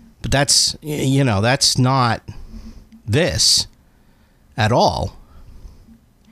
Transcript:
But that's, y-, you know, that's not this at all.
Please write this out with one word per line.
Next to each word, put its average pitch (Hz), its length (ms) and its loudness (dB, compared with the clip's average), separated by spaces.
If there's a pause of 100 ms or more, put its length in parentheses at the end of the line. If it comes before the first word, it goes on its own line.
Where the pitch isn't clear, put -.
(220)
But 120 80 -4
that's, - 540 2
y-, 151 100 -6
you 143 300 2
know, 104 160 2
that's 123 360 0
not 127 460 0 (840)
this 135 600 0 (920)
at 107 140 2
all. 139 460 0 (1160)